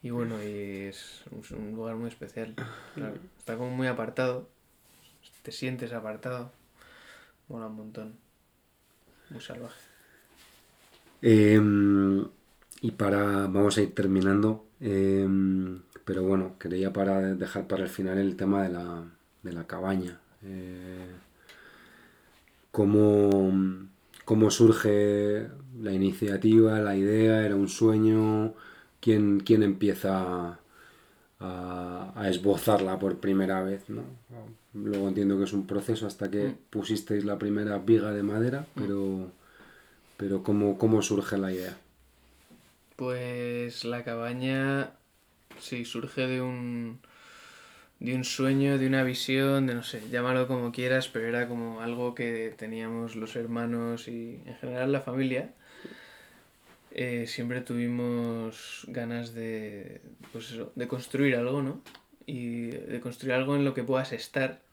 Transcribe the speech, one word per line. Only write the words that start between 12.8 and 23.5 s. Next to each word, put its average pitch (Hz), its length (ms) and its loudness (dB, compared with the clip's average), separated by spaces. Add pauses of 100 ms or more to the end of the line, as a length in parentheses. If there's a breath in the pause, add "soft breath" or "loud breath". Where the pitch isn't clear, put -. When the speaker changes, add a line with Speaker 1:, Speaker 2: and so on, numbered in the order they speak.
Speaker 3:
y 113 100 -2
para, 101 560 0
vamos 101 300 4
a 107 40 4
ir 98 140 2
terminando, 98 720 4 (160)
em, 95 1000 2 (220)
pero 92 200 -2
bueno, 95 360 2
quería 92 320 -2
para, 98 300 2 (140)
dejar 92 320 -6
para 95 160 -2
el 90 60 -4
final 95 280 -2
el 98 180 2
tema 98 280 2
de 92 100 -2
la, 87 320 -8 (360)
de 87 120 -10
la 82 120 -8
cabaña. 90 540 -4 (240)
Eh, 92 640 -14 (1600 soft breath)
¿cómo, 101 800 6 (720)